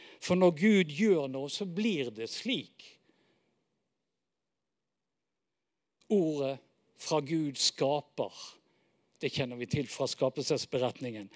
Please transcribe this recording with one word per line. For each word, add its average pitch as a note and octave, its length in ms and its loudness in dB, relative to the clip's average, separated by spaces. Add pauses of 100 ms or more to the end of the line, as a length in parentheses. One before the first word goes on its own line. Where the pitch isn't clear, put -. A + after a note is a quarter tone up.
(240)
For F#3 160 4
når F3+ 160 8
Gud F#3 400 6
gjør F3+ 320 4
noe, C3+ 240 -6
så G3+ 160 -6
blir F3 480 -2
det A2+ 160 -6
slik. - 540 -8 (3250)
Ordet D3 480 0 (420)
fra - 200 0
Gud D3 400 -2
skaper. C#3 720 -2 (880)
Det C#3 120 -2
kjenner B2 280 -4
vi A#2+ 80 -8
til C#3 200 -2
fra - 200 -4
skapelsesberetningen. B2+ 1300 -2